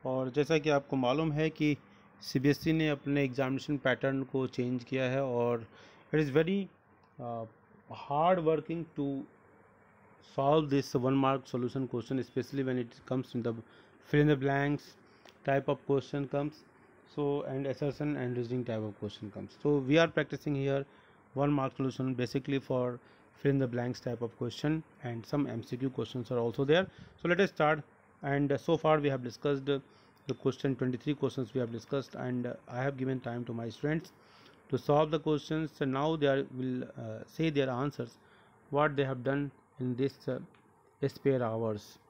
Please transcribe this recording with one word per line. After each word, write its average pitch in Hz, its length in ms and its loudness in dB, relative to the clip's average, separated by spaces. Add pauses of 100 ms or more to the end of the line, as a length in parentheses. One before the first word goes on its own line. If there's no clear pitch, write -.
और 131 240 -2
जैसा 147 280 2
कि 151 120 2
आपको 139 260 2
मालूम 139 360 2
है 156 180 0
कि 151 260 0 (460)
सीबीएसई 143 500 2
ने 160 160 2
अपने 143 360 0
examination 135 540 -2
pattern 135 440 0
को 131 240 -2
change 123 380 -2
किया 131 260 -2
है 135 140 0
और 120 420 0 (480)
it 156 60 4
is 143 160 0
very, 165 220 4 (640)
uh, 117 260 -8 (540)
hard 165 480 2
working 160 340 0 (140)
to 143 100 -2 (1300)
solve 147 400 4
this 139 180 2 (140)
one 135 220 4
mark 135 260 0
solution 123 420 -2
question, 131 300 -2
especially 135 460 -4
when 127 140 0
it 117 140 -14 (140)
comes 131 240 -4
in 117 100 -2
the 117 60 0 (580)
fill 147 140 6
in 151 80 6
the 139 100 4
blanks 139 460 0 (560)
type 139 300 2
of - 180 -8
question 139 420 0
comes, 143 300 -4 (500)
so, 147 140 0 (240)
and 135 220 -2
assertion 147 420 -2
and 123 260 -2
reasoning 120 300 -2
type 110 180 -2
of 101 140 -16
question 104 320 -8
comes। 98 260 -12
So 147 160 2 (140)
we 156 100 8
are 165 60 4 (100)
practicing 147 380 -2
here 139 280 0 (500)
one 143 240 2
mark 135 180 -2
solution 131 360 -2
basically 131 480 -2
for 127 400 -2 (400)
fill 143 120 4
in 139 60 2
the 135 80 2
blanks 120 400 -4
type 117 140 -4
of 117 160 -4
question 127 380 -2 (280)
and 117 220 -8
some 143 220 0
M 117 160 -6
C 120 160 -8
Q 131 100 -2
questions 123 420 -6
are 123 80 0
also 117 320 0
there। 170 120 6 (380)
So 170 100 -2
let 175 100 2
us 190 140 2
start, 156 240 4 (440)
and, 143 300 2
uh, 139 60 2
so 165 180 2
far 156 240 4
we 143 120 2
have 131 100 -2
discussed 135 480 -2
the - 720 -6
question, 135 340 0
twenty-three 127 380 -2
questions 131 400 -4
we 127 80 0
have 117 100 -4
discussed, 123 520 -6
and, 123 240 -4
uh, 123 40 -6 (160)
I 123 140 -6
have 139 160 -2
given 131 300 -4
time 120 180 -6
to 117 140 -8
my 117 100 -6
students 156 420 -4 (580)
to 127 120 0
solve 151 320 4
the 151 140 -2
questions। 156 500 0
So 147 80 0
now 135 180 0 (120)
they 143 180 4
are, 135 100 0 (160)
will, 127 240 -2 (200)
uh, 110 200 -10 (120)
say 160 140 2
their 139 200 2
answers, 127 480 -4 (520)
what 147 280 2
they 139 140 0
have 127 180 -6
done 143 180 0 (320)
in 127 220 -2
this, 135 260 -2
uh, 127 100 -4 (640)
spare 135 400 0
hours। 110 460 -2 (220)